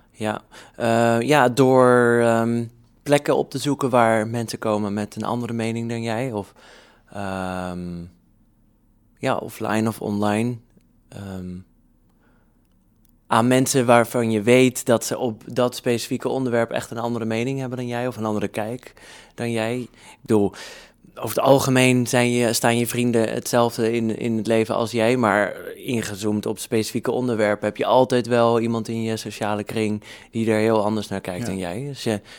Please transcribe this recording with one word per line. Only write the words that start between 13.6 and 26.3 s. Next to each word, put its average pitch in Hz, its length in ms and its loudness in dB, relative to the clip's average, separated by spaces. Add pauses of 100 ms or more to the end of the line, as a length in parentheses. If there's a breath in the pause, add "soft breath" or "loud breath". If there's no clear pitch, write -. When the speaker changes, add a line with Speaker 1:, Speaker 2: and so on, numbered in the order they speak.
Speaker 1:
waarvan 120 440 4
je 107 120 0
weet 127 420 4
dat 113 200 2
ze - 140 -6
op 113 280 -6
dat 123 300 -2
specifieke 123 520 -4
onderwerp 120 420 -2
echt 120 200 -6
een 117 80 -8
andere 117 260 -4
mening 117 340 -4
hebben 127 200 -8
dan 123 80 -8
jij 120 200 -4
of 120 100 -6
een 110 80 -6
andere 104 240 -2
kijk 110 440 -8 (420 loud breath)
dan 117 180 -6
jij. 113 280 -4
Ik 117 80 -12 (320 loud breath)
bedoel, 104 320 2 (600 loud breath)
over 113 220 -6
het - 100 0
algemeen 127 600 6
zijn 120 240 2
je, 120 220 2
staan 117 260 2
je 120 80 0
vrienden 117 460 0
hetzelfde 120 600 0
in, 113 260 -2
in 117 180 -2
het 107 100 -4
leven 113 280 2
als 110 160 -2
jij, 117 260 2
maar 104 400 2 (180)
ingezoomd 104 720 -4